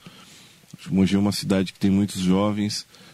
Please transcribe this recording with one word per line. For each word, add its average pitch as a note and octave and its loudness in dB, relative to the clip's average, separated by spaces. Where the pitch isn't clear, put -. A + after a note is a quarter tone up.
Mogi F#2+ 2
é G2 2
uma G2+ 2
cidade F#2+ -2
que - -20
tem G2 0
muitos G2 0
jovens, G2+ 0